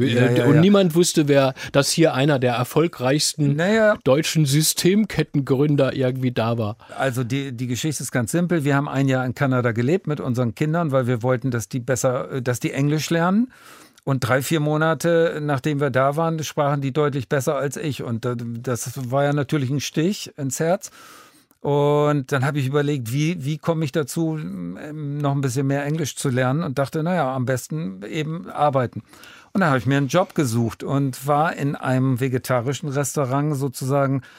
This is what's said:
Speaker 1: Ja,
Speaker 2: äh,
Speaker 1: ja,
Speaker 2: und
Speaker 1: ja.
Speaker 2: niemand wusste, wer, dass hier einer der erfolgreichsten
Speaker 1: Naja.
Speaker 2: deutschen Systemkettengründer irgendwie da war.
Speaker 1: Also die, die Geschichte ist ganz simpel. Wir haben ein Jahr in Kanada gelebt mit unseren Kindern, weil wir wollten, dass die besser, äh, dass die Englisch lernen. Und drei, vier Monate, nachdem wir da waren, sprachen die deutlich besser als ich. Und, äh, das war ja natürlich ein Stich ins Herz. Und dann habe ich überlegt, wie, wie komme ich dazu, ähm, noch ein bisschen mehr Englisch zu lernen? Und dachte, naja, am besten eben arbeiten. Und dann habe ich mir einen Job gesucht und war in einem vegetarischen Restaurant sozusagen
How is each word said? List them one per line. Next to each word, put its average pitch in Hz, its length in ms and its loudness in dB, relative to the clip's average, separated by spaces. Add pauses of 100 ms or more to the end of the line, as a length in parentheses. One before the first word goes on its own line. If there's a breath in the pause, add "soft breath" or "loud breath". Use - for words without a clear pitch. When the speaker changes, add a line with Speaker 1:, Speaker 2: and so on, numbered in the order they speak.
Speaker 1:
Ja, 123 220 2
Speaker 2:
äh, 123 120 4
Speaker 1:
ja, 120 80 2
Speaker 2:
und 143 100 6
Speaker 1:
ja. 156 40 8
Speaker 2:
niemand 190 340 6
wusste, 170 320 4
wer, 139 280 4 (180 loud breath)
dass 143 180 2
hier - 240 4
einer 139 240 4
der 123 160 2
erfolgreichsten 143 1000 0
Speaker 1:
Naja. 208 480 2
Speaker 2:
deutschen 156 420 2
Systemkettengründer 147 1500 2
irgendwie 127 380 0
da 117 240 0
war. 110 200 -4 (200 loud breath)
Speaker 1:
Also 127 280 -2
die, 139 280 -4
die 123 140 -6
Geschichte 135 380 -4
ist - 80 -10
ganz 120 180 -2
simpel. 170 340 0
Wir 139 120 2
haben 143 120 0
ein 139 200 0
Jahr 127 180 0
in 123 80 -4
Kanada 127 380 2
gelebt 120 340 0
mit 147 140 -4
unseren 120 340 -2
Kindern, 156 380 0
weil 131 160 2
wir 123 140 0
wollten, 127 280 0
dass 120 180 -4
die - 120 -6
besser, 127 500 -2
äh, 131 120 -4
dass 123 180 -2
die 151 120 -2
Englisch 143 380 0
lernen. 185 420 2 (520 loud breath)
Und 135 160 0
drei, 127 200 2
vier 156 200 0
Monate, 160 840 2
nachdem 147 380 -2
wir 143 100 0
da 135 260 2
waren, 165 280 -2
sprachen 143 360 0
die 135 120 -2
deutlich 143 360 0
besser 147 280 0
als 135 200 -4
ich. - 280 -6
Und, 117 200 -4
äh, 123 140 -2
das 120 540 -6 (180)
war 139 140 2
ja 143 80 2
natürlich 143 380 -2
ein 143 100 0
Stich - 560 -4
ins 139 240 -6
Herz. 165 320 -2 (680 loud breath)
Und 147 720 2
dann 135 140 0
habe 147 120 -2
ich 131 80 0
überlegt, 143 460 -2
wie, 151 320 -2
wie 151 140 -4
komme 160 260 -2
ich 139 80 -6
dazu, 160 460 -2
ähm, 156 800 -8
noch 143 140 0
ein 139 100 0
bisschen 135 240 0
mehr 139 180 0
Englisch 147 320 -4
zu - 140 -2
lernen? 131 320 0
Und 143 160 -4
dachte, 143 240 -2
naja, 156 320 0
am 131 100 -2
besten 160 580 -6
eben 160 460 -6
arbeiten. 135 540 0 (500 loud breath)
Und 202 80 0
dann 180 80 4
habe 135 100 4
ich 104 60 -4
mir 139 140 2
einen 143 100 2
Job 175 260 0
gesucht 117 480 0
und 135 440 -2
war 147 280 2
in 143 220 -4
einem 131 420 0
vegetarischen 127 720 -2
Restaurant 143 680 -2
sozusagen 139 640 -2 (160 loud breath)